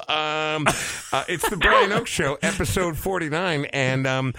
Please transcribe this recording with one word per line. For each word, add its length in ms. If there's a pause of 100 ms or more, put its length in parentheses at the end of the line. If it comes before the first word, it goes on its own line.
Um, 580 (460)
uh, 160
it's 220
the 80
Brian 340
Oak 160
Show, 320
<laughs> 40
episode 540
forty-nine, 760
and, 340
um, 320